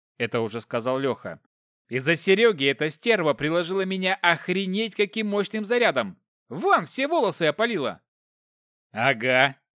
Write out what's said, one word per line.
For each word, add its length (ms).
Это 240
уже 200
сказал 380
Леха. 420
«Из-за 260
Сереги 500
эта 240
стерва 440
приложила 520
меня 300
охренеть 800
каким 320
мощным 380
зарядом! 540
Вон, 360
все 220
волосы 360
опалила!» 580
«Ага, 640